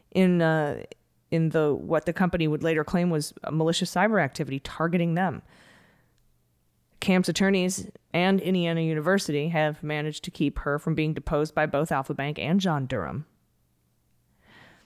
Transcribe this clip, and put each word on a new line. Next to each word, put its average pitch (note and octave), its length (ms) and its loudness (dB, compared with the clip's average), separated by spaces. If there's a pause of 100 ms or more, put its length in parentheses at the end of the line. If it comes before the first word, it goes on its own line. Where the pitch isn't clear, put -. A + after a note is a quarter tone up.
in, F3+ 320 4
uh, D#3 400 2 (480)
in D#3+ 200 2
the, D3+ 260 2
what D3+ 320 -2
the E3+ 60 0
company F3 340 2
would D3+ 160 0
later D#3+ 200 2
claim F3 280 0
was D3+ 200 -2 (120)
a - 80 -6
malicious D#3+ 420 0
cyber G#3 260 2
activity C3+ 400 -2
targeting E3+ 540 0
them. F3 300 0 (1600)
Camp's F#3 280 2
attorneys F#3 640 0 (220)
and F#3 260 2
Indiana E3+ 400 0
University D#3+ 720 0
have D#3 340 0
managed D3+ 400 -6
to - 80 -12
keep - 280 -2
her C#3+ 200 -2
from D#3+ 160 -2
being D#3 180 0
deposed D3 400 -2
by D#3 120 0
both D#3 260 0
Alpha C#3+ 220 -2
Bank C#3+ 260 -6
and F3+ 220 0
John D3+ 240 0
Durham. G2 400 -6 (1600)